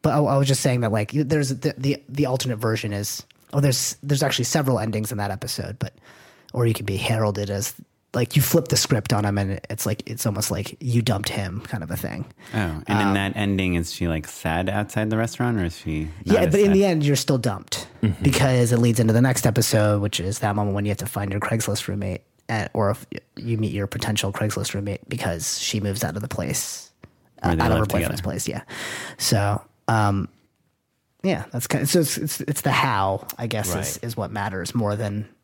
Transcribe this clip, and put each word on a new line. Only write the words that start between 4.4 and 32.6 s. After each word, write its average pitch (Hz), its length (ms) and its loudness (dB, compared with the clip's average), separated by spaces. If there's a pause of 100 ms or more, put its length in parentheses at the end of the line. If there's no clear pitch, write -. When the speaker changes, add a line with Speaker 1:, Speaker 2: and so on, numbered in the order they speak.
Speaker 1:
several 131 340 2
endings 107 320 -2
in 120 80 -6
that 101 120 -2
episode, - 480 -6
but, - 160 -4 (580)
or 120 140 2
you 113 80 2
can 110 100 -6
be 98 140 -2
heralded 104 500 0
as, 101 260 -2 (380)
like, 120 240 0
you 147 60 8
flip - 260 4
the 139 80 2
script - 380 2
on 104 100 2
him 101 140 2
and 98 200 -2 (120)
it's - 160 -4
like, 107 180 -2
it's - 220 -6
almost 110 240 -2
like 104 300 -4
you 120 200 2
dumped 107 300 0
him 98 320 -4
kind - 200 -8
of - 80 -10
a 85 60 -4
thing. - 300 -6 (260)
Speaker 2:
Oh, 110 60 0
and 82 260 -2 (160)
in 101 80 2
Speaker 1:
Um, 98 60 2
Speaker 2:
that 98 220 0
ending, 95 380 2
is 85 160 0
she, - 160 -2
like, 80 200 -2
sad 85 420 -2
outside 104 400 -2
the 110 80 0
restaurant 117 420 0
or 92 60 0
is 85 140 -4
she 78 260 -4
not 80 60 -6 (160)
Speaker 1:
Yeah, 214 140 4
Speaker 2:
as 170 100 2
Speaker 1:
but 196 100 4
in 208 60 6
Speaker 2:
sad? 196 100 6
Speaker 1:
the 196 80 6
end, 170 220 2
you're 143 100 4
still 131 220 2
dumped 104 500 -4 (140)
Speaker 3:
Mm-hmm. 107 200 0
Speaker 1:
because 127 480 4
it 120 100 4
leads 120 200 4
into 113 140 6
the 117 80 6
next 131 240 2
episode, 104 560 4
which 104 180 -4
is 95 200 -4
that 104 140 0
moment 104 200 0
when 101 100 0
you 104 60 0
have 101 80 -2
to - 80 -6
find 101 260 -4
your 101 80 -2
Craigslist - 480 -2
roommate 101 320 -4 (300)
at, 110 240 -2
or 101 160 2
if - 160 -4 (300)
you 117 200 -4
meet 107 160 -2
your 101 140 -2
potential - 440 -2
Craigslist 104 440 -4
roommate 101 340 -6
because 85 500 -4
she - 220 -2
moves 98 240 -2
out 151 100 -4
of - 60 -6
the 113 80 -8
place, - 640 -6 (500)
Speaker 2:
Or - 100 2
Speaker 1:
uh, - 20 4
Speaker 2:
they 80 80 2
Speaker 1:
out 80 100 4
of 82 60 4
her 107 60 4
Speaker 2:
live 107 40 0
Speaker 1:
boyfriend's - 320 0
Speaker 2:
together. - 20 -8
Speaker 1:
place. - 240 -4
Yeah. - 140 -6 (560)
So, 101 460 2 (260)
um, 104 400 4 (920)
yeah, 185 300 0
that's 120 140 -4
kind - 180 0
of, 143 40 0
so 180 120 6
it's, - 180 0
it's, - 240 -6
it's 143 180 -4